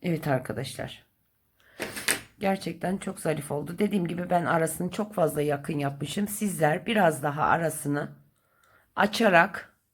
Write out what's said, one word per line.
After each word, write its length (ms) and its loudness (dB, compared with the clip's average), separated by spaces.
Evet 260 -2
arkadaşlar. 760 -4
Gerçekten 560 -2
çok 240 -8
zarif 300 -2
oldu. 280 -6
Dediğim 280 2
gibi 240 -4
ben 140 2
arasını 460 0
çok 240 -6
fazla 280 2
yakın 360 -2
yapmışım. 500 -4
Sizler 580 0
biraz 360 4
daha 200 0
arasını 720 0
açarak 800 4